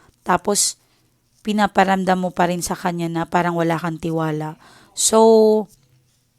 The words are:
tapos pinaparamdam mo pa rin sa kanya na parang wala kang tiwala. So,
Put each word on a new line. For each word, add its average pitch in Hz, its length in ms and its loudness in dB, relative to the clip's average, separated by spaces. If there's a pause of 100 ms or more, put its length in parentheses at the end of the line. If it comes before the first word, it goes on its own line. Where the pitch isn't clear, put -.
(260)
tapos - 560 -2 (640)
pinaparamdam 190 720 0
mo 185 160 -4
pa 180 160 0
rin 175 160 -6
sa 196 80 -4
kanya 170 360 -6
na 165 200 -4
parang 175 240 0
wala 165 240 0
kang 160 240 -8
tiwala. 156 560 -6 (400)
So, 220 720 4 (680)